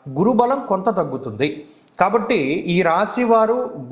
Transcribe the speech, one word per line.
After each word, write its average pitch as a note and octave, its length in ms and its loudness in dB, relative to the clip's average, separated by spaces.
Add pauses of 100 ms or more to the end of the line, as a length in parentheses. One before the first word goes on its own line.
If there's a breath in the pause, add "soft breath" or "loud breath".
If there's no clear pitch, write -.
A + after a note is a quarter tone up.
(180)
గురుబలం A#3+ 500 2
కొంత F#3+ 160 -2 (120)
తగ్గుతుంది. C#3 680 -4 (360 loud breath)
కాబట్టి G3+ 400 2 (340)
ఈ F#3 80 2
రాశి G3+ 420 0
వారు A3+ 460 2 (220)